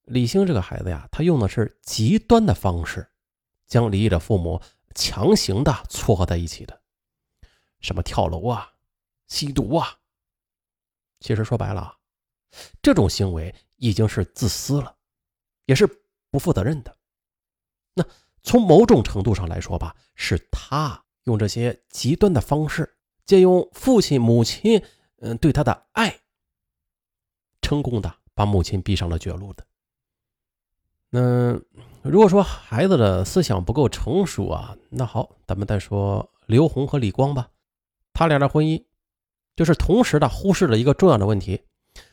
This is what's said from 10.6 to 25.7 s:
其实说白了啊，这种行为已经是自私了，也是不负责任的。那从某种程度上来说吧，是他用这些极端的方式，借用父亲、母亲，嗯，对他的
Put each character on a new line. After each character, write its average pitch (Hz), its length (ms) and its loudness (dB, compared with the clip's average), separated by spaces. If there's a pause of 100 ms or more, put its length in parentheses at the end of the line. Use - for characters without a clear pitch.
其 - 140 -4
实 107 100 -2
说 113 140 -4
白 98 140 -6
了 98 80 -6
啊， 82 160 -16 (840)
这 285 140 4
种 113 160 2
行 98 220 -4
为 82 220 -8 (220)
已 120 160 -2
经 110 160 2
是 101 180 -4
自 - 220 -4
私 - 320 -4
了， - 160 -12 (720)
也 131 80 4
是 135 120 2 (440)
不 139 80 -4
负 160 140 -2
责 95 100 -2
任 139 220 -4
的。 - 120 -20 (960)
那 175 100 -2 (400)
从 240 200 4
某 185 220 8
种 180 160 6
程 101 220 -4
度 107 100 2
上 87 140 -6
来 87 120 -8
说 87 160 -8
吧， 82 200 -8 (180)
是 - 240 -4 (140)
他 143 520 -6 (200)
用 117 120 -2
这 104 120 0
些 117 400 -4
极 - 260 -2
端 196 180 2
的 135 80 2
方 151 280 -2
式， - 280 -8 (280)
借 196 160 6
用 180 320 4
父 254 280 2
亲、 139 200 0
母 117 240 4
亲， 214 360 2 (400)
嗯， 117 180 -8
对 151 140 2
他 139 100 0
的 127 300 -2